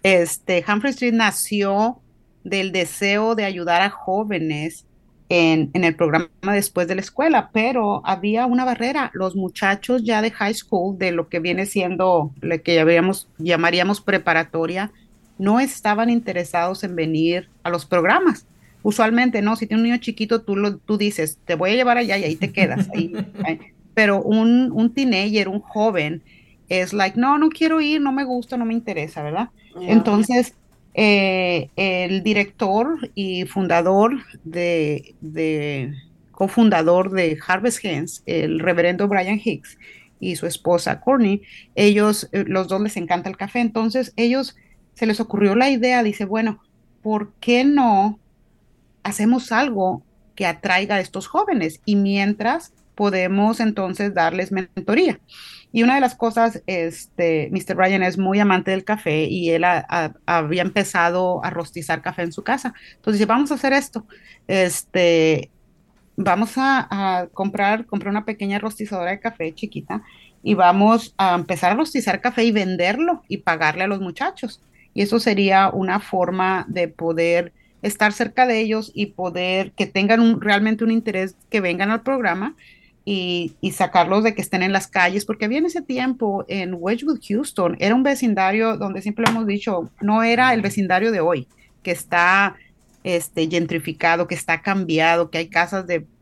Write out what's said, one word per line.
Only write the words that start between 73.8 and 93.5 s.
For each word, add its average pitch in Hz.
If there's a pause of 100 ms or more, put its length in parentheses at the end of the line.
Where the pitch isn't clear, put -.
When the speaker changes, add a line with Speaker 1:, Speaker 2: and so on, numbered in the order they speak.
Speaker 1:
a 196
los 196
muchachos". 247 (300)
Y 196
eso 208
sería 196
una 190
forma 185
de 175
poder 170 (280)
estar 208
cerca 254
de 226
ellos 214
y 202
poder 185
que 196
tengan 208
un, 226
realmente 214
un 226
interés, 202 (120)
que 214
vengan 185
al 226
programa 240 (480)
y, 180
y 185
sacarlos 185
de 220
que 185
estén 185
en 190
las 196
calles, 185
porque 214
había 254
en 320
ese 330
tiempo 247
en 185
Wedgwood, 240
Houston, 202
era 202
un 262
vecindario 220
donde 190
siempre 208
hemos 226
dicho, 202
no 214
era 233
el 226
vecindario 196
de 196
hoy, 156 (340)
que 185
está, 180 (480)
este, 170
gentrificado, 165